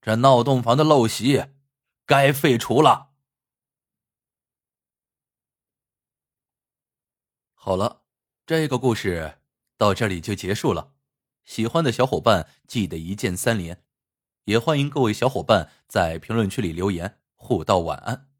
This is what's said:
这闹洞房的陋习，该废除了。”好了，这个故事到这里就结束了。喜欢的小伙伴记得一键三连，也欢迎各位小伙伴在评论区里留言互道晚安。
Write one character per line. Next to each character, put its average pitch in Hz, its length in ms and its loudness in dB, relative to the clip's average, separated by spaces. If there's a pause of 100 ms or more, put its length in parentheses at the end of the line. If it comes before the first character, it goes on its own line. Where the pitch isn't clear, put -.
这 110 160 -2
闹 123 260 6
洞 127 180 2
房 117 160 2
的 151 60 2
陋 147 240 4
习， 123 460 -2 (540)
该 139 260 4
废 135 260 2
除 120 240 0
了。” 127 300 2 (4000)
好 95 220 -4
了， - 280 -4 (400)
这 160 220 -2
个 131 120 -2
故 120 160 0
事 82 440 -6 (380)
到 104 160 2
这 110 160 -2
里 87 140 -4
就 104 120 -6
结 95 200 -6
束 147 180 -2
了。 80 220 -8 (500)
喜 - 220 -6
欢 165 180 -2
的 123 80 0
小 123 140 0
伙 110 120 -4
伴 95 300 0 (180)
记 101 220 -4
得 82 80 -10
一 82 180 -8
键 101 220 -6
三 113 220 -2
连， 87 260 -12 (600)
也 104 140 0
欢 147 200 0
迎 143 120 -2
各 143 100 -4
位 113 120 2
小 120 160 0
伙 101 140 -4
伴 95 280 2 (180)
在 82 300 -2
评 110 180 -6
论 107 120 0
区 110 140 -6
里 85 100 -4
留 90 180 -2
言 90 300 -8 (140)
互 92 300 -4
道 98 140 4
晚 82 200 -4
安。 - 420 -10